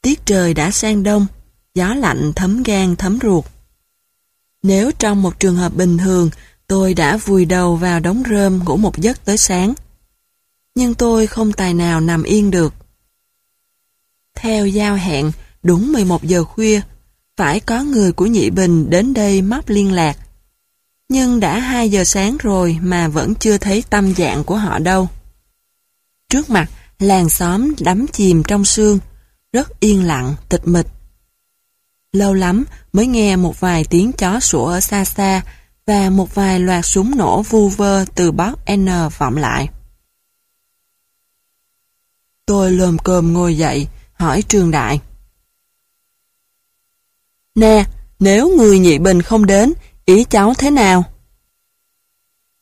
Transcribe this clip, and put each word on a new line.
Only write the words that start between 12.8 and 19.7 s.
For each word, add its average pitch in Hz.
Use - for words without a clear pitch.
Theo 214
giao 202
hẹn, 160
đúng 180
mười 226
một 170
giờ 170
khuya, 214
phải 170
có 233
người 226
của 180
Nhị 202
Bình 175
đến 226
đây 202
móc 233
liên 202